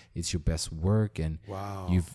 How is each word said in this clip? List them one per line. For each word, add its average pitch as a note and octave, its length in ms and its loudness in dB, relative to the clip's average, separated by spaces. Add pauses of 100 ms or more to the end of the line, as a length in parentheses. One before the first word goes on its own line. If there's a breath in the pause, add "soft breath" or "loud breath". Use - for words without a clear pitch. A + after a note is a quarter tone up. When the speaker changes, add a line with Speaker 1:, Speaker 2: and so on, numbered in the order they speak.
(140 loud breath)
Speaker 1:
it's E2+ 160 -4
your E2+ 100 0
best D#2+ 300 0
work." G2+ 480 2
And D#2+ 200 -2 (100)
Speaker 2:
Wow. G2 420 -6
Speaker 1:
you've, F2+ 240 4